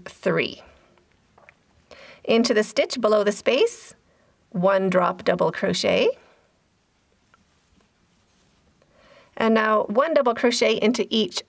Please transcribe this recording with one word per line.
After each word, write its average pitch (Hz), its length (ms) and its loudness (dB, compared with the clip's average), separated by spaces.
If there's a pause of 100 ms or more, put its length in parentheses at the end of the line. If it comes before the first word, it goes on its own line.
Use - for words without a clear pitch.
three. - 560 -4 (1600)
Into 233 300 2
the 214 100 2
stitch - 380 -4
below 214 220 2
the 208 80 0
space, 269 640 -2 (560)
one 190 400 0
drop 180 320 0
double 175 280 0
crochet. 190 580 0 (3250)
And 226 200 2
now 214 300 2
one 277 280 0
double 247 220 2
crochet 233 400 0
into 220 340 0
each - 400 -2